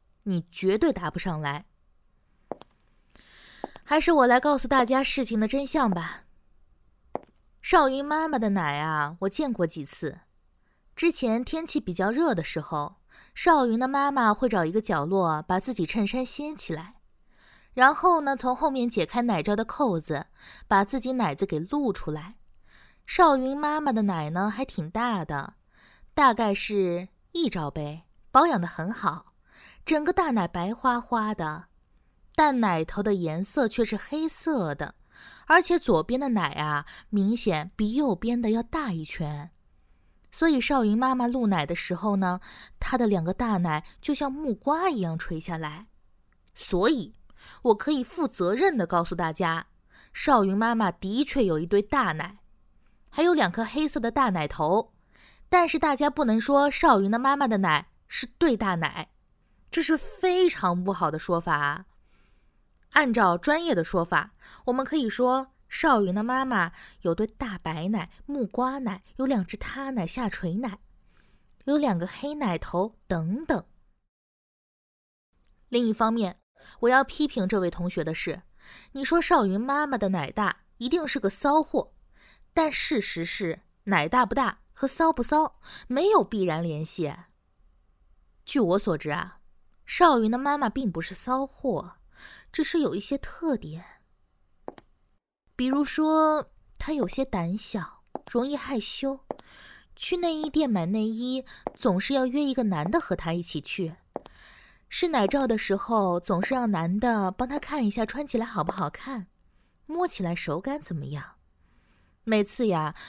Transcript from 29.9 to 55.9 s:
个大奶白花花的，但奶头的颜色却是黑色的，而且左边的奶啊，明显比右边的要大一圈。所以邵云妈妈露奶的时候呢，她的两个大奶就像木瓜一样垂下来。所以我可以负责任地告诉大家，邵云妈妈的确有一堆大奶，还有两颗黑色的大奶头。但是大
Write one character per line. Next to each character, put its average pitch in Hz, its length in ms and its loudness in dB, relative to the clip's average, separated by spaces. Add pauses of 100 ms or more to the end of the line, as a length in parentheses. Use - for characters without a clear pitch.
个 359 100 0
大 330 180 0
奶 208 160 2
白 180 260 -4
花 240 280 0
花 220 320 -2
的， 160 320 -6 (680)
但 294 240 4
奶 180 260 2
头 - 160 -6
的 202 140 2
颜 170 280 -2
色 254 240 0
却 226 160 0
是 214 140 -4
黑 311 320 -4
色 208 460 -2
的， - 180 -10 (540)
而 330 120 8
且 349 200 2
左 170 240 4
边 247 160 -2
的 277 100 -4
奶 185 240 0
啊， 147 320 -2 (240)
明 202 260 2
显 170 400 -2
比 214 200 -2
右 269 200 2
边 240 240 -2
的 226 120 0
要 226 100 0
大 247 320 -4
一 160 100 -6
圈。 151 460 -8 (840)
所 330 180 2
以 285 100 4
邵 262 240 2
云 214 140 4
妈 262 160 2
妈 247 140 0
露 247 180 0
奶 185 180 2
的 170 120 -4
时 - 180 -4
候 196 220 -2
呢， 185 240 0 (400)
她 - 180 -2
的 240 80 2
两 196 180 2
个 180 120 -2
大 226 220 0
奶 165 280 -2 (160)
就 294 140 -2
像 277 160 -4
木 277 240 -4
瓜 320 340 0
一 262 120 -2
样 165 140 -4
垂 165 240 -6
下 165 180 -8
来。 160 280 -10 (720)
所 190 340 2
以 226 240 0 (480)
我 226 140 6
可 285 160 -4
以 277 120 0
负 311 240 -4
责 185 280 -2
任 339 200 2
地 190 120 0
告 170 160 2
诉 170 100 -6
大 170 180 -2
家， 165 360 -2 (440)
邵 247 320 4
云 190 140 0
妈 226 160 2
妈 220 180 2
的 208 320 -2
确 277 220 0
有 160 140 2
一 170 80 -4
堆 202 160 2
大 220 300 0
奶， 165 260 -10 (720)
还 - 120 -2
有 349 140 4
两 214 160 2
颗 220 120 -2
黑 285 240 -2
色 285 120 -4
的 233 100 -2
大 240 220 2
奶 160 160 0
头。 170 460 0 (560)
但 349 200 4
是 330 80 0
大 302 180 2